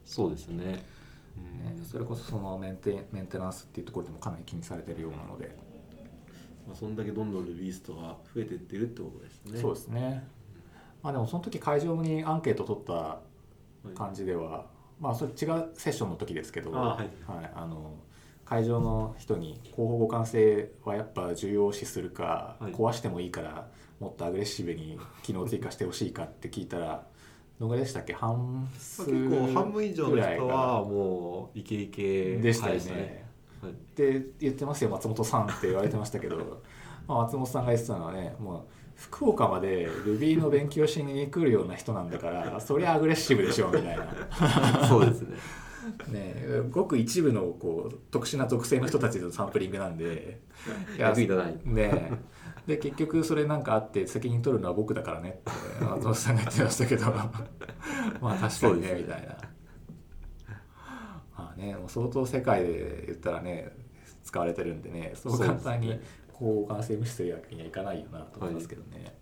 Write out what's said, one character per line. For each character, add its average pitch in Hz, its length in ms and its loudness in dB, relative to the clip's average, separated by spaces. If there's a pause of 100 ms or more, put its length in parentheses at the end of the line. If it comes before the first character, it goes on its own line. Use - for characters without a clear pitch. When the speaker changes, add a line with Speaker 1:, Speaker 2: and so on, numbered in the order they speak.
Speaker 1:
そ - 240 -2
う 82 40 0
で 78 60 -6
す - 100 -14
ね。 90 360 -6 (540)
う 92 40 -14
ん。 113 360 -10
Speaker 2:
ね、 139 80 -12
そ 123 140 -10
れ 113 60 -4
こ 117 100 -6
そ - 80 -10
そ 110 160 -6
の 95 180 -6
メ 95 140 -6
ン 95 60 -8
テ、 98 340 -2
メ 98 100 -8
ン 92 60 -10
テ 95 100 -8
ナ 92 120 -4
ン 92 40 -8
ス - 120 -14
っ - 20 -20
て - 140 -12
い - 20 -10
う - 20 -10
と - 80 -14
こ 92 60 -4
ろ 85 80 -8
で 80 40 -12
も 76 60 -14
か - 140 -8
な 82 60 -8
り 82 80 -14
気 - 100 -12
に 82 80 -8
さ - 120 -12
れ 82 60 -10
て 82 140 -10
る 82 80 -8
よ 80 60 -8
う - 20 -10
な 73 60 -10
の 90 200 -12
で。 - 180 -12 (1120)
Speaker 1:
ま 98 60 -14
あ、 - 20 -14
そ 110 120 -10
ん 107 80 -6
だ 107 100 -4
け 98 60 -4
ど 107 120 -4
ん 104 80 -4
ど 92 100 -4
ん 87 40 -4
リ 87 80 -8
リ 90 160 -6
ー - 20 -6
ス 90 120 -12
と - 100 -14
か 82 240 -12 (160)
増 120 80 -4
え - 40 -4
て 90 100 -8
っ - 20 -8
て - 200 -12
る 117 120 -2
っ 117 60 -12
て 95 80 -10
こ 80 120 -10
と - 40 -16
で - 100 -18
す - 160 -20
ね。 107 160 -10
Speaker 2:
そ 120 100 2
う - 40 -2
で - 40 -10
す - 100 -14
ね。 127 440 -4
Speaker 1:
う - 20 -20
ん。 - 40 -20 (640)
Speaker 2:
ま 143 80 -4
あ、 - 20 -2
で 131 60 -2
も 113 80 0
そ 170 100 -2
の 170 60 -4
時 - 160 -6
会 147 200 2
場 165 220 0
に 156 240 0
ア 156 100 2
ン 160 60 0
ケ 120 100 2
ー - 40 4
ト - 80 -2
取 - 160 -2
っ - 40 -14
た 80 360 -4 (760)
感 98 180 -6
じ 95 120 -6
で 90 100 0
は、 82 140 -4
Speaker 1:
は 73 100 -6
い。 - 40 -12 (360)
Speaker 2:
ま 143 120 -2
あ、 113 40 2
そ 147 100 -2
れ 127 60 -4
違 - 20 -12
う 165 420 -2
セ - 160 -2
ッ - 20 0
シ - 80 -2
ョ 104 60 0
ン - 20 -4
の 85 60 -4
時 85 180 -6
で 76 100 -4
す - 80 -12
け 85 100 -6
ど、 80 140 -6
Speaker 1:
あ 120 180 2
あ、 - 20 -2
は 107 80 -4
い。 95 60 -6 (180)
Speaker 2:
は 85 160 -8
い、 80 120 -10
あ 85 120 -8
の、 78 260 -10 (500)
会 113 220 2
場 117 140 2
の 110 400 0
人 - 180 -2
に、 80 260 -8
「広 - 140 -12
報 117 320 4
互 117 140 0
換 - 20 0
性 107 460 6 (120)
は 104 120 -2
や 107 80 -2
っ - 100 -12
ぱ 87 220 -2
重 98 180 -2
要 101 180 6
視 - 140 -6
す - 160 -6
る 87 80 -6
か、 - 500 -4
Speaker 1:
は 107 100 -6
い。 87 40 -8
Speaker 2:
壊 107 200 2
し - 80 -4
て - 60 -2
も 90 140 -2
い 90 60 -4
い 85 40 -6
か 85 100 -6
ら、 80 280 -10 (300)
も 98 100 -8
っ - 60 -14
と 85 100 -6
ア 85 60 -2
グ 92 60 -2
レ 101 60 0
ッ - 20 0
シ - 180 -6
ブ 85 100 -2
に 80 240 -8 (260)
機 110 100 -4
能 90 120 -2
追 113 140 -2
加 92 120 -6
し - 40 -12
て 101 100 -4
ほ 90 80 -4
し 101 140 -2
い 85 60 -6
か」 82 120 -6
っ - 60 -12
て - 180 -12
聞 - 140 -8
い - 20 -8
た 87 140 -6
ら、 - 260 -6 (540)
ど 117 80 -4
ん - 20 0
ぐ 120 60 2
ら 127 60 2
い - 20 0
で 127 60 -4
し - 40 -10
た - 80 -4
っ - 40 -10
け？ 85 80 -6
半 123 540 -2 (100)
数 - 240 -12
Speaker 1:
ま 170 60 -4
あ、 139 40 2
結 131 420 4
構 - 0 -
半 196 180 2
分 214 140 0
以 190 80 -2
上 160 160 2
の 147 60 6
人 113 60 6
は、 98 60 4
Speaker 2:
ぐ - 20 -
ら 85 60 0
い - 40 -2
が 127 60 0 (380)
Speaker 1:
も 92 720 0
う 107 40 -6
イ 95 40 -10
ケ 110 120 -4
イ 101 140 -2
ケ 98 480 2
Speaker 2:
で 113 160 6
し - 80 2
た 107 80 0
よ 87 40 2
ね。 87 60 2
Speaker 1:
で - 20 -4
し 90 80 -6
た 90 60 -4
ね。 - 300 -6 (360)
は 95 80 -8
い。 - 20 -10
Speaker 2:
っ 87 40 -12
て 135 500 2 (140)
言 139 120 2
っ 127 40 -2
て 143 100 -2
ま 143 100 -2
す - 80 0
よ、 123 60 4
松 - 180 -2
本 110 160 0
さ 117 160 2
ん 107 80 4
っ - 140 -4
て 101 60 2
言 90 80 4
わ 95 80 4
れ 107 60 4
て - 60 0
ま 104 100 0
し - 40 -6
た 101 100 -4
け 85 80 -4
ど、 82 340 -6 (220)
<laughs> - 240 -16
ま 139 80 0
あ、 - 40 4
松 117 180 0
本 131 80 0
さ 123 160 -2
ん 123 40 0
が 120 60 4
言 117 80 6
っ - 20 0
て - 60 -4
た 101 100 -2
の 82 100 -6
は 87 60 -6
ね、 - 260 -6
も 92 200 -8
う、 - 20 -12 (340)
「福 - 340 0
岡 123 180 6
ま 95 140 2
で 92 260 2
Ruby 107 500 4
の 156 120 6
勉 143 200 6
強 151 180 4
し 151 160 2
に 139 260 -2
来 170 160 2
る 131 60 8
よ 98 120 6
う 87 40 -2
な 90 80 -4
人 - 180 -4
な 95 80 -2
ん 85 80 -4
だ 87 80 -4
か 85 140 -4
ら、 87 280 -4
そ 139 200 2
り 180 60 4
ゃ 165 100 6
ア 151 40 6
グ 156 80 6
レ 160 60 8
ッ - 20 6
シ 139 200 6
ブ 101 80 6
で 87 80 4
し - 100 4
ょ」 92 100 6
み - 100 4
た - 120 -2
い - 40 -2
な。 - 100 -6 (400)
Speaker 1:
<laughs> 127 420 8
そ 117 80 12
う 117 80 12
で 117 80 8
す - 80 -2
ね。 - 160 -8 (720)
Speaker 2:
ね 98 260 -4
え、 123 340 0
ご 185 160 2
く 147 120 2
一 117 240 4
部 147 120 8
の 101 80 4 (180)
こ 85 320 -2
う、 - 80 -12 (120)
特 - 160 0
殊 143 100 -2
な 127 100 2
属 120 200 2
性 131 120 6
の 127 80 2
人 - 120 4
た 120 100 4
ち 101 100 -2
の 87 120 -4
サ 101 140 -2
ン 98 60 -6
プ 104 80 4
リ 92 80 0
ン 92 40 -6
グ 98 80 -4
な 98 80 -2
ん 82 100 -6
で。 82 440 -6 (260)
Speaker 1:
<laughs> 196 320 -8
役 113 220 6
に - 60 8
立 95 100 4
た 90 60 4
な 85 60 0
い。 82 40 -4 (100)
Speaker 2:
ね 107 300 4
え。 87 180 0 (560)
で、 151 100 2
結 143 200 -2
局 160 260 4
そ 165 100 2
れ 147 120 4
な 151 100 2
ん 139 80 0
か 113 100 2
あ 110 40 6
っ 110 120 0
て 98 160 2
責 117 240 -2
任 117 120 4
取 131 160 4
る 98 40 4
の 92 60 0
は 87 80 0
僕 107 180 2
だ - 80 0
か 80 120 -4
ら 82 80 -6
ね 90 80 -6
っ 92 40 -8 (460)
て 117 60 2
松 101 180 0
本 110 120 4
さ 120 180 2
ん - 20 6
が 107 80 6
言 117 80 0
っ - 20 -6
て 139 100 4
ま - 60 4
し - 80 0
た 117 80 4
け 117 120 4
ど。 107 100 4
<laughs> - 1120 -4
ま 110 120 0
あ、 - 20 2
確 95 60 0
か - 0 -
に - 0 -
ね、 107 80 2
Speaker 1:
そ 113 220 6
う 90 100 6
で 92 60 -2
す 90 60 0
ね。 87 80 -2
Speaker 2:
み - 40 -4
た 85 120 -6
い 82 100 -10
な。 - 100 -12 (2000)
ま 82 200 -12
あ - 20 -12
ね、 101 160 -6
も 92 100 -10
う 90 40 -10
相 117 180 0
当 131 180 0
世 127 160 0
界 92 220 4
で 87 440 -2
言 82 80 -6
っ - 40 -12
た 87 120 -2
ら 82 100 -4
ね、 87 280 -6 (540)
使 - 140 -8
わ 85 80 2
れ 85 80 2
て 90 100 -2
る 85 120 -2
ん 78 60 -10
で 87 100 -12
ね、 82 240 -8
そ - 140 -8
う 117 100 2
簡 104 160 4
単 117 260 -2
に 113 60 0
Speaker 1:
そ 113 60 0
う 113 40 -4
で - 60 -10
す - 60 -16
ね。 - 100 -20 (140)
Speaker 2:
こ 107 320 2
う、 - 20 -12
互 107 160 -4
換 - 20 -4
性 110 120 -2
無 120 80 0
視 - 80 -6
す 92 100 -4
る 87 100 -2
わ 82 140 -8
け - 80 -14
に 82 60 -12
は 82 60 -10
い 82 40 -12
か 95 120 -6
な 98 100 -4
い 80 80 -6
よ 76 100 -14
な 80 80 -12
と - 200 -16
思 92 100 -2
い 85 40 -2
ま 82 80 -4
す 82 60 -10
け - 80 -12
ど - 80 -14
ね。 - 200 -16
Speaker 1:
は 85 60 -12
い。 - 120 -18